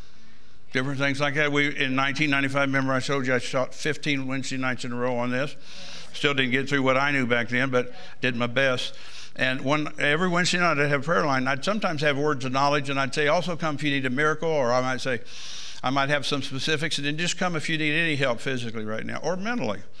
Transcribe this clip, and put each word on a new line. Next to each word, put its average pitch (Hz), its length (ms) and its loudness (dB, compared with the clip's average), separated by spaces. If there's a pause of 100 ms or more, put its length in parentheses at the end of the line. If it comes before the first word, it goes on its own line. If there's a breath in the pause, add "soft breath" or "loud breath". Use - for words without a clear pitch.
(720 soft breath)
Different 131 260 0
things 139 220 0
like 143 140 0
that. 147 180 2
We, 143 200 2
in 131 220 0
nineteen 139 360 2
ninety-five, 139 360 2
remember 135 240 2
I 131 80 2
told 139 260 0
you 131 80 2
I 123 60 4
taught 131 340 -2
fifteen 139 540 -2
Wednesday 135 300 -4
nights 127 260 -2
in 123 80 -4
a 123 40 -4
row 123 200 0
on 123 140 0
this. 131 260 -2 (560 loud breath)
Still 143 220 2
didn't 131 180 2
get 135 160 0
through 143 140 2
what 131 160 4
I 143 140 2
knew 135 140 2
back 117 220 -2
then, 123 220 0
but 123 240 0 (260 loud breath)
did 127 160 0
my 120 120 0
best. 127 460 0 (440 loud breath)
And 131 280 0
one, 147 340 0
every 156 300 2
Wednesday 175 300 2
night 165 180 4
I'd 143 120 4
have 143 120 2
a - 20 -4
prayer 170 220 2
line. 131 200 2
I'd 135 200 0
sometimes 190 380 0
have 143 140 2
words 143 280 0
of 127 80 -2
knowledge, 143 360 2
and 139 80 -2
I'd 135 160 0
say, 151 140 2
"Also 165 300 2
come 156 180 -2
if 139 80 -4
you 147 80 2
need 139 140 0
a 127 40 0
miracle," 151 380 2
or 143 240 2
I 127 80 4
might 127 220 0
say, 127 180 0 (640 loud breath)
I 127 60 0
might 139 180 4
have 143 180 0
some 143 160 0
specifics, 147 560 -2
and 143 80 -2
then, 147 120 0
"Just 165 200 -2
come 180 200 0
if 143 120 -2
you 160 80 0
need 151 160 0
any 160 220 2
help 131 240 2
physically 117 460 -4
right 110 200 -4
now 117 180 -6
or 165 120 0
mentally." 185 460 -2 (200 loud breath)